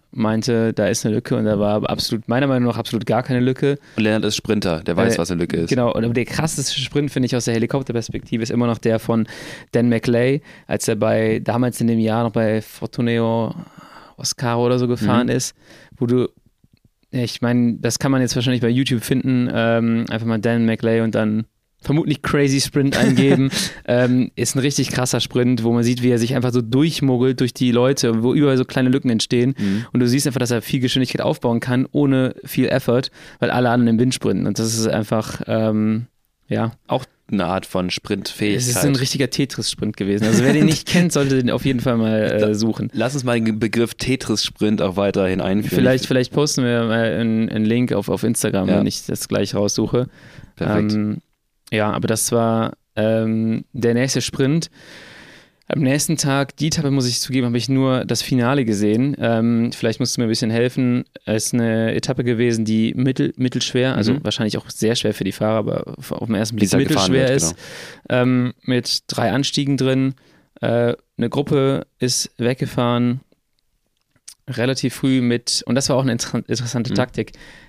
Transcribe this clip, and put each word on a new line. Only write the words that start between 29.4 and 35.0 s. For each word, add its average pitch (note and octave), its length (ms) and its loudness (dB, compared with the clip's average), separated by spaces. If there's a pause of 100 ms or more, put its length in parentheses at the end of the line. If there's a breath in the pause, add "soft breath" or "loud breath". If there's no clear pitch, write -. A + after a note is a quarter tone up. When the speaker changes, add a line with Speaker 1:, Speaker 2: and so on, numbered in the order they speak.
Speaker 2:
Mhm. G#2 340 -2
Speaker 1:
Und B2+ 60 2
du B2 80 4
siehst C3 180 2
einfach, C3 140 -2
dass A#2+ 100 -2
er A#2 140 0
viel C#3 160 -2
Geschwindigkeit B2+ 420 0
aufbauen A#2+ 380 0
kann, B2+ 320 0
ohne C3+ 420 2 (120)
viel B2+ 220 0
Effort, B2+ 440 0 (280 loud breath)
weil - 120 0
alle B2 180 2
anderen A#2 240 4
im A2 60 2
Wind B2+ 160 2
sprinten. G2 320 -2
Und G2+ 100 -2
das A2+ 180 -2
ist A2 120 0
einfach, A2 580 -2